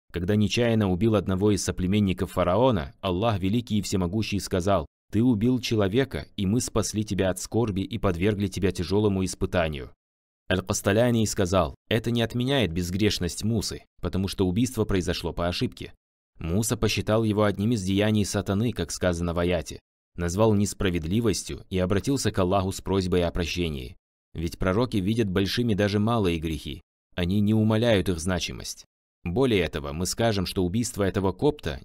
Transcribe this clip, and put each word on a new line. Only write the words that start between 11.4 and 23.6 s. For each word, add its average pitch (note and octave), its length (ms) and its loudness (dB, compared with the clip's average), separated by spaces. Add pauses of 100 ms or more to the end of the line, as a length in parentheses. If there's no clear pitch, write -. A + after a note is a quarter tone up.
«Это A#2 240 -2
не A#2 100 0
отменяет A#2+ 520 0
безгрешность F2+ 680 -2
Мусы, G#2+ 420 -4 (160)
потому F#2 260 -2
что G2 180 0
убийство G#2+ 380 0
произошло F2 480 -2
по E2+ 160 -2
ошибке. - 460 -6 (440)
Муса G2 380 -2
посчитал G#2+ 480 2
его G#2+ 220 2
одним G2+ 260 0
из A2+ 100 0
деяний G2+ 440 2
сатаны, G2+ 480 0
как F2 180 -4
сказано F2 420 0
в E2+ 60 -2
аяте, F2 400 -2 (360)
назвал F#2 380 2
несправедливостью G2 1160 0
и F#2 100 -2
обратился G2 520 0
к - 60 -6
Аллаху F#2+ 340 2
с - 100 -8
просьбой F2+ 420 2
о E2 80 0
прощении. D#2+ 640 -4 (380)